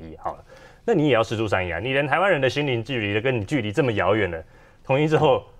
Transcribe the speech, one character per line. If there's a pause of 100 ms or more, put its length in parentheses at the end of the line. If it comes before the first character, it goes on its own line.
一。
好
了， (420)
那
你
也
要
释
出
善
意
啊！
你
连
台
湾
人
的
心
灵
距
离
都
跟
你
距
离
这
么
遥
远
了， (400)
统
一
之
后， (160)